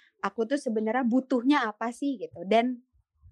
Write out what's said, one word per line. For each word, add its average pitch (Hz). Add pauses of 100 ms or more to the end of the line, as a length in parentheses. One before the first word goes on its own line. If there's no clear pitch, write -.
(200)
Aku 220
tuh 262
sebenarnya 220
butuhnya 262
apa 226
sih 277
gitu. 175
Dan 233 (520)